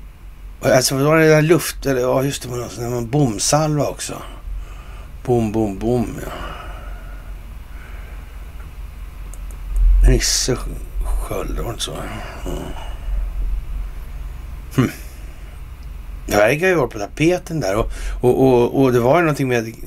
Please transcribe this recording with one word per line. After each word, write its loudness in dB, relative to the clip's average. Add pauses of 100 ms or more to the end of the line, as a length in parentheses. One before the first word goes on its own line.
(600)
Och 0
alltså, 4
var 4
det 6
där 8
luft... 2
Eller, 2
ja, 4
just -2
det, -10
var -6
någon -6
sån -6
där -2
bomsalva 2
också. -6 (1040)
Bom, 2
bom, 0
bom, 0
ja. -8 (3750)
Nisse 4 (460)
Sköld, -2
var -2
det -4
inte -6
så? -6
Mm. -8 (2250)
Hmm. 4 (1400)
Det 2
verkar 4
ju 4
vara 2
på -8
tapeten 0
där. 0
Och, 0 (300)
och, 6
och, 4
och 6
det 6
var 6
ju 4
någonting 2
med, 0 (200)